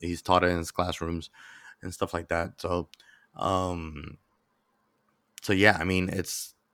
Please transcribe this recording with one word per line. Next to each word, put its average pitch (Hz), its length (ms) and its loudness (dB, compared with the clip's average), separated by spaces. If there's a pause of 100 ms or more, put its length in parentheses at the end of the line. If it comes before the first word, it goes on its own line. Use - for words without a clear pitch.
he's 85 220 -6
taught 90 200 6
it 90 60 6
in 87 80 2
his 82 140 -4
classrooms 85 580 -4 (540)
and 92 100 -10
stuff - 220 -4
like 85 140 -6
that. 85 340 -4
So, 87 260 -2 (480)
um, 87 800 -2 (1300)
so - 100 0
yeah, 98 260 6
I 80 60 -2
mean, 92 240 2
it's, - 460 -6 (200)